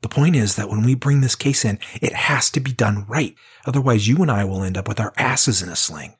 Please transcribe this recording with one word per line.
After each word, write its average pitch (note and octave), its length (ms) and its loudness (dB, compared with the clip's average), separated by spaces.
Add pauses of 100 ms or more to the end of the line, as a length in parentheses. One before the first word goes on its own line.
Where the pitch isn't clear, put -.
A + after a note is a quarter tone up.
The - 80 -8
point D3+ 280 4
is G#2+ 200 2
that G2+ 120 -6
when A2 160 0
we B2+ 100 4
bring C#3+ 260 2
this C3 140 2
case - 300 0
in, G#2 140 0 (220)
it - 140 0
has - 360 0
to D3 100 0
be C3 120 -4
done G#2 340 0
right. B2 280 -2 (320)
Otherwise, B2+ 420 2
you D3+ 140 4
and D#3 80 2
I G2+ 140 0
will F#2+ 180 -4
end F#2+ 160 -4
up G2 100 -6
with G#2+ 120 -4
our G#2+ 160 -2
asses B2 440 0
in F2 80 -10
a E2+ 80 -8
sling. - 440 -6